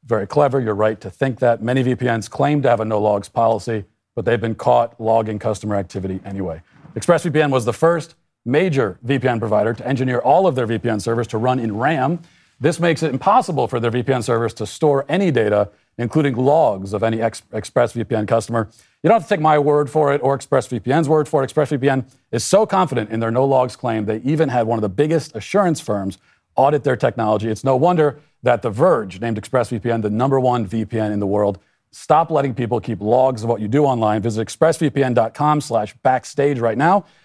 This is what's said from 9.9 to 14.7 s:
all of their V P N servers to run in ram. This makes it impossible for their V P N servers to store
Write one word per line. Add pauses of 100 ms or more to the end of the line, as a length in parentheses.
all
of
their
V
P
N
servers
to
run
in
ram. (400)
This
makes
it
impossible
for
their
V
P
N
servers
to
store